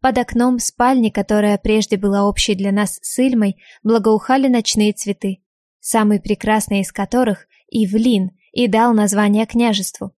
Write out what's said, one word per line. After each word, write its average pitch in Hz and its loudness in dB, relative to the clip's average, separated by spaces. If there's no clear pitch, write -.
Под 254 0
окном 247 0
спальни, 247 0
которая 208 0
прежде 214 0
была 202 0
общей 208 -2
для 196 -2
нас 202 -2
с - -10
Ильмой, 233 0
благоухали 226 2
ночные 214 0
цветы. - -8
Самый 208 0
прекрасный 208 -2
из 185 -8
которых – 214 -2
Ивлин, 214 0
и 240 0
дал 226 2
название 208 2
княжеству. 214 -2